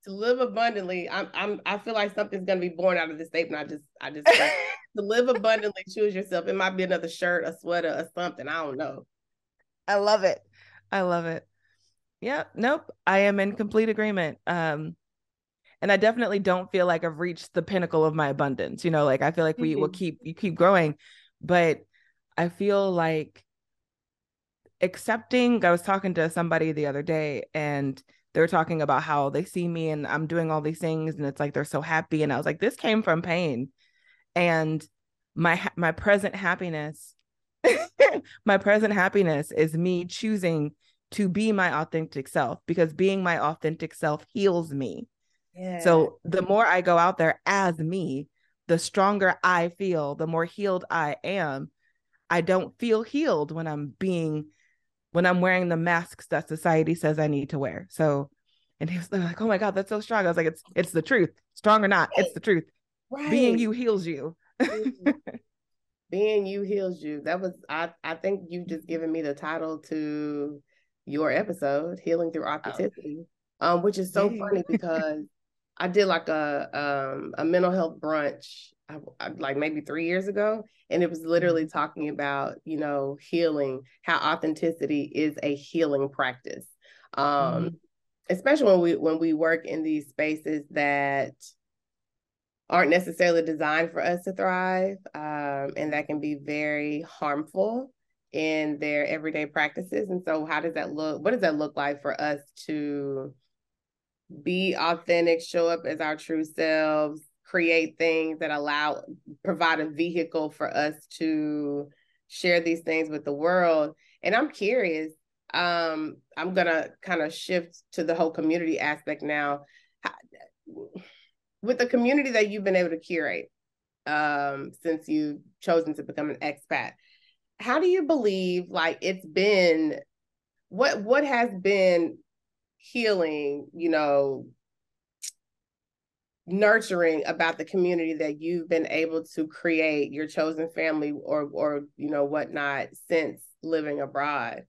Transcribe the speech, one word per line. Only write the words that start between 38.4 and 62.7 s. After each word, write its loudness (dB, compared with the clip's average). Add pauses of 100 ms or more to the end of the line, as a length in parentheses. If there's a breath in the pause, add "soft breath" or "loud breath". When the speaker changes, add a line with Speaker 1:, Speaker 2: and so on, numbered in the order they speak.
Speaker 2:
my 6
present 4
happiness 2
is 2
me 0
choosing 0 (400)
to 0
be 2
my 2
authentic -4
self, -2
because 2
being 2
my 0
authentic -4
self -4
heals 2
me. -6 (480)
Speaker 1:
Yeah. -8
Speaker 2:
So 4
the 0
more 4
I 4
go 4
out 4
there 2
as 4
me, -4 (400)
the 4
stronger 2
I 4
feel, -2
the -2
more 0
healed -4
I -2
am. -4 (600)
I 4
don't 0
feel 2
healed 0
when -6
I'm -6
being, -2 (640 soft breath)
when 4
I'm 4
wearing 2
the 0
masks -2
that -2
society 2
says 0
I 2
need -2
to -4
wear. -6
So, 0 (500)
and -4
he -4
was, -8
they're -2
like, -4
"Oh -2
my 2
God, -2
that's -2
so -2
strong." -2
I 4
was 2
like, 2
"It's, -4 (120)
it's 0
the 0
truth. 2 (240)
Strong 4
or 4
not, 4
it's 2
the -8
truth. 2 (460)